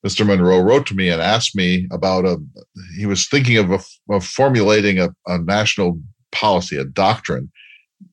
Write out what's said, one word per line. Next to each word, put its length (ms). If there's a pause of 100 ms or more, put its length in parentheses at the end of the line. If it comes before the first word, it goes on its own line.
Mister 240
Monroe 360
wrote 260
to 80
me 140
and 120
asked 340
me 360
about 340
a, 160 (560)
he 80
was 220
thinking 300
of, 140
a, 80 (300)
of 160
formulating 760
a, 100 (180)
a 100
national 640 (320)
policy, 440
a 80
doctrine 680 (600)